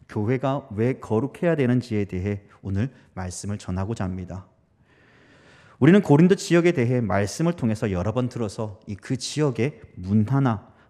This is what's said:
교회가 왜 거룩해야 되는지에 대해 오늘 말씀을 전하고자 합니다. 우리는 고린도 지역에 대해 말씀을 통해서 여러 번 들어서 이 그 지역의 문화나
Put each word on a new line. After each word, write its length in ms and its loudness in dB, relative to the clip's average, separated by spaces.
교회가 640 -2
왜 260 0
거룩해야 540 0
되는지에 520 0
대해 340 -4
오늘 280 -2
말씀을 440 -8
전하고자 460 -6
합니다. 420 -10
우리는 220 8
고린도 340 6
지역에 380 2
대해 280 0
말씀을 520 0
통해서 400 -2
여러 200 -2
번 160 -2
들어서 580 -8
이 100 -10
그 200 -6
지역의 640 -2
문화나 720 0